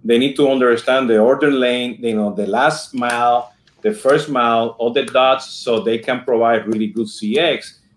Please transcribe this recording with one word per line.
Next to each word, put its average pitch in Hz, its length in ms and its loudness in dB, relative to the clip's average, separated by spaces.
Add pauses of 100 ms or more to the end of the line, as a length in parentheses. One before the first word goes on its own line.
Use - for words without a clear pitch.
They 117 160 2
need 139 160 0
to 143 120 2
understand 127 640 2
the 110 80 4
order 135 320 4
lane, 123 520 -2
you 117 140 -2
know, 104 160 -2
the 98 140 -4
last 131 480 -2
mile, 120 580 0 (300)
the 107 120 -2
first 147 360 0
mile, 117 480 0
all 120 160 -2
the 135 120 0
dots, 131 440 2
so 117 300 -2
they 113 180 -2
can 123 260 -4
provide 117 440 0
really 110 180 -2
good 107 240 -6
C 107 300 -4
X. 156 400 -4 (180)